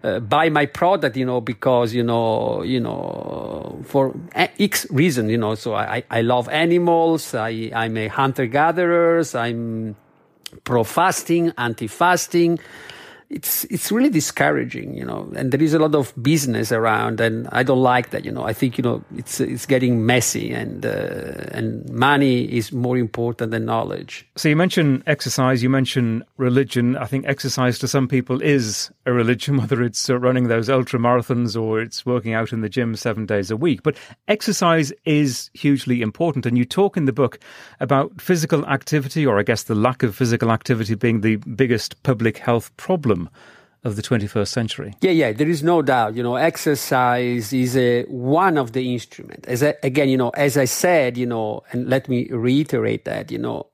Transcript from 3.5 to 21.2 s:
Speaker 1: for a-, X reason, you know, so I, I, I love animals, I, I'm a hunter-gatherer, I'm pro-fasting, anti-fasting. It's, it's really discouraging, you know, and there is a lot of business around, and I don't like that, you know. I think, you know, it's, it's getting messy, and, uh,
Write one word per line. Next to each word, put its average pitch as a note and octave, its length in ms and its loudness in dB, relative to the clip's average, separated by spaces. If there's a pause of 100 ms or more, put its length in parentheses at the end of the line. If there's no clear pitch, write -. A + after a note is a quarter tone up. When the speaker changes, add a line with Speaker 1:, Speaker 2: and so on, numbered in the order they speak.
Speaker 1:
for C3+ 300 0 (200)
a-, - 160 2 (100)
X - 300 0
reason, B2+ 400 2
you A#2 80 2
know, A2 160 -2
so A2 200 -6
I, G#2+ 220 -4
I, B2+ 140 -6
I A#2 120 0
love A#2+ 260 2
animals, E3 840 2
I, A2+ 420 -4
I'm A2+ 220 -2
a A2 120 -2
hunter-gatherer, D#3+ 1120 2 (120)
I'm A#2 600 -4 (680)
pro-fasting, E3+ 920 0
anti-fasting. E3+ 1040 0 (720)
It's, - 340 -6
it's - 260 -4
really B3 200 4
discouraging, C#3 840 -2
you C3 100 -8
know, G1+ 300 -10
and C3 160 -2
there C3+ 100 2
is D#3 140 4
a E3 40 4
lot D#3 160 4
of C#3+ 180 0 (100)
business A#2+ 480 2
around, A2+ 500 0
and A#2 300 0
I B2+ 140 0
don't C3 160 4
like B2 300 2
that, - 140 -6
you - 60 -8
know. A#2 140 -6
I A2+ 80 -2
think, B2 240 -2
you - 60 -2
know, A#2 200 0 (140)
it's, - 240 -8
it's - 260 -4
getting B2 400 2
messy, A#2 460 0
and, A#2 320 -8
uh, - 680 -6